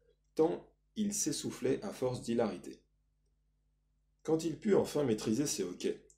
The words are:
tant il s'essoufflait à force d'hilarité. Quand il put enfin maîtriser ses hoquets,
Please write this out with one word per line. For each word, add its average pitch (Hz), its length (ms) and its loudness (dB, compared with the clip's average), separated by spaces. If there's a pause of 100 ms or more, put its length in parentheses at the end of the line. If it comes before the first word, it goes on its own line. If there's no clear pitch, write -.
(360)
tant 165 300 2 (300)
il 104 180 -2
s'essoufflait 135 680 -2
à 101 100 -8
force - 280 -2
d'hilarité. 110 580 -2 (1400)
Quand 160 200 2
il 160 140 -4
put 196 180 4
enfin 147 280 2
maîtriser 117 420 2
ses - 180 -2
hoquets, - 400 -4 (140)